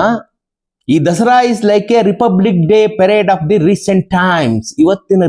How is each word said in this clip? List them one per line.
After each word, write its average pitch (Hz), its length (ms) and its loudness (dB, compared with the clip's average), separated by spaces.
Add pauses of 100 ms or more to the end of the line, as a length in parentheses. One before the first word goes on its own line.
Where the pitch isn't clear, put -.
(880)
ಈ 151 180 0
ದಸರಾ 233 380 2
is 233 140 -2
like 208 340 0
a 233 100 2
Republic 190 520 0
Day 202 320 2
parade 202 420 0
of 165 200 -2
the 208 100 2
recent 190 440 0
times. 170 600 -2 (160)
ಇವತ್ತಿನ 190 500 0